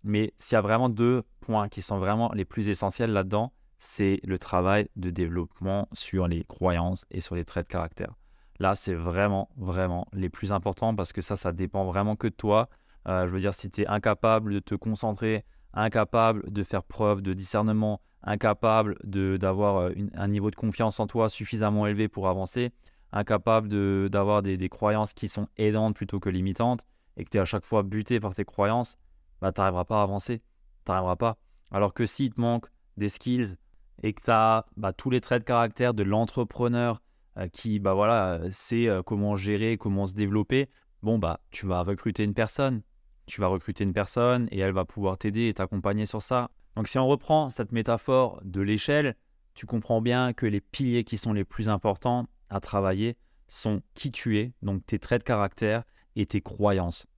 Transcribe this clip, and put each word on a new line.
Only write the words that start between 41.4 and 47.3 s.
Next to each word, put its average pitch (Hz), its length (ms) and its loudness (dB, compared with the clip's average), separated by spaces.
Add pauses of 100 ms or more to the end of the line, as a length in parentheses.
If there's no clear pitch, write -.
tu - 160 -12
vas 90 160 0
recruter 98 420 -2
une 104 120 0
personne. 120 480 0 (440)
Tu - 120 -12
vas 98 80 2
recruter 95 380 -2
une 95 80 0
personne 120 580 2
et 98 80 -4
elle 95 140 2
va 92 100 0
pouvoir 95 340 -2
t'aider 110 300 0
et 107 60 0
t'accompagner 101 520 -2
sur 107 160 -6
ça. 123 280 -2 (260)
Donc 110 140 -4
si - 80 -2
on 131 100 4
reprend 143 420 2